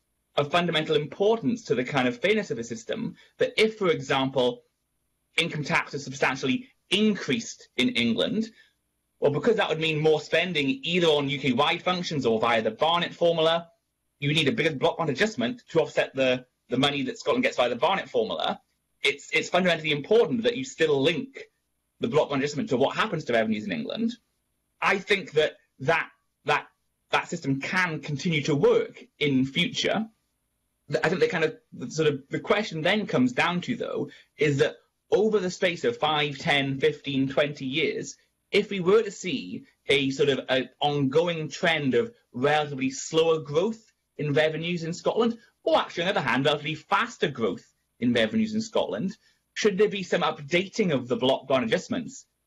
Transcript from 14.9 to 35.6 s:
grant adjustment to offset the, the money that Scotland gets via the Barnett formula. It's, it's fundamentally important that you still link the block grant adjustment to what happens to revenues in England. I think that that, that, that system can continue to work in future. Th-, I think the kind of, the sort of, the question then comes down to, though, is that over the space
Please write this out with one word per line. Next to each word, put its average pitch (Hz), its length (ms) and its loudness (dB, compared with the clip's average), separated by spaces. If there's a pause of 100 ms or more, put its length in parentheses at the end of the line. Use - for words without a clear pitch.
grant 156 140 -2
adjustment 131 580 -2
to 165 100 2
offset 143 340 0
the, 127 320 0 (240)
the 127 80 0
money 143 260 0
that - 140 -6
Scotland 127 260 0
gets 127 140 0
via 123 120 2
the 120 60 -2
Barnett 160 340 0
formula. 98 500 -2 (420)
It's, 139 300 -2
it's 156 180 0
fundamentally 165 420 2
important 143 520 2
that 123 140 0
you 131 80 -6
still 147 360 0
link 156 440 -2 (540)
the 123 80 -2
block 139 200 2
grant 139 160 0
adjustment 135 260 -4
to 127 80 2
what 131 180 2
happens 175 300 -2
to 120 80 -2
revenues 110 320 0
in 95 60 -6
England. 220 400 -4 (680)
I 190 200 0
think 190 320 -2
that 151 220 2 (260)
that, 151 300 0 (360)
that, 147 220 -2 (420)
that 139 180 0
system 135 320 -2
can 175 420 -2
continue 151 420 -2
to 156 100 0
work 185 500 2 (140)
in 135 280 2
future. - 600 -2 (840)
Th-, 147 140 -2
I 160 60 2
think 175 120 0
the 156 60 4
kind 165 160 0
of, - 140 -2 (160)
the 127 160 -12
sort 151 180 0
of, 135 220 0
the 156 100 -4
question 202 440 -2
then 202 240 0
comes 127 260 2
down 175 280 0
to, 123 140 -4
though, - 340 -6 (280)
is 143 220 2
that 147 160 2 (340)
over 208 300 4
the 185 100 0
space 180 360 -2